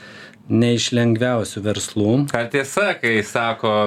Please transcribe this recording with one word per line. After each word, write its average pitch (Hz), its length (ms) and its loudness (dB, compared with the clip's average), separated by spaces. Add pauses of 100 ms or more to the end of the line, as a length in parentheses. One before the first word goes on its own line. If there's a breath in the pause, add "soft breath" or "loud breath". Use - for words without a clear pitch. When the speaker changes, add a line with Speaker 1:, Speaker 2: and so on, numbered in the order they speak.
(460 loud breath)
Speaker 1:
ne 120 280 4
iš 113 180 -2
lengviausių 117 720 0
verslų. 104 460 0 (220)
Speaker 2:
Ar 117 200 -2
tiesa, 143 420 0
kai 117 280 0
sako 113 500 -2 (140)